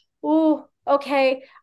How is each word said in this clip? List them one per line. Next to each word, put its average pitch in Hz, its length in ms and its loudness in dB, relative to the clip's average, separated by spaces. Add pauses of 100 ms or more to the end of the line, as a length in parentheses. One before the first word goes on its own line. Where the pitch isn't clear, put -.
(260)
"Ooh, 311 400 2 (200)
okay, 269 580 0 (200)